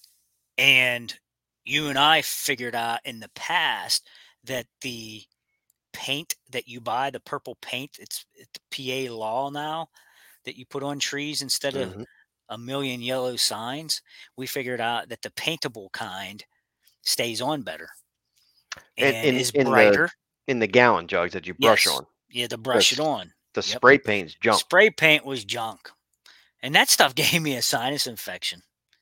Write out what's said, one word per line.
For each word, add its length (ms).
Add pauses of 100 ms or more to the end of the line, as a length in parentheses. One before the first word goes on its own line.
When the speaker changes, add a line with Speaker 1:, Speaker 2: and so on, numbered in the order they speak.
(560)
Speaker 1:
and 580 (500)
you 240
and 100
I 240
figured 520
out 300
in 160
the 140
past 720 (360)
that 220 (140)
the 420 (680)
paint 420 (160)
that 180
you 120
buy, 300
the 100
purple 400
paint, 380
it's, 260 (100)
it's 200
the 60 (100)
P 360
A 60
law 380
now 380 (560)
that 120
you 100
put 160
on 160
trees 440
instead 340
of 140
Speaker 2:
Mm-hmm. 120 (460)
Speaker 1:
a 100
million 440
yellow 340
signs. 680 (340)
We 100
figured 340
out 300
that 120
the 100
paintable 600
kind 520 (580)
stays 380
on 220
better 260 (1120)
Speaker 2:
And 180
Speaker 1:
and 200
Speaker 2:
in, 40
Speaker 1:
is 140
Speaker 2:
in 100
the, 60
Speaker 1:
brighter. 400 (380)
Speaker 2:
in 100
the 80
gallon 420
jugs 260
that 120
you 80
brush 320
Speaker 1:
Yes. 120
Speaker 2:
on. 80 (220)
Speaker 1:
Yeah, 200
to 100
brush 340
Speaker 2:
The 40
Speaker 1:
it 60
Speaker 2:
s-, 40
Speaker 1:
on. 260 (220)
Speaker 2:
the 120
Speaker 1:
Yep. 100
Speaker 2:
spray 220
paint's 360
junk. 260
Speaker 1:
Spray 300
paint 340
was 200
junk. 460 (720)
And 120
that 160
stuff 240
<laughs> 20
gave 260
me 140
a 60
sinus 440
infection. 560 (400)